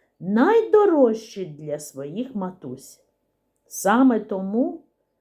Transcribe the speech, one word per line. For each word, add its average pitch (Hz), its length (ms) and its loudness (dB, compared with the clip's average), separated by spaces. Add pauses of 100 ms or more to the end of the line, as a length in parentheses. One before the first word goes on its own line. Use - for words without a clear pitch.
(200)
найдорожчі 269 1300 2
для 151 340 -10
своїх 156 560 -12
матусь. 180 680 -10 (720)
Саме 233 460 2
тому 214 640 -4 (380)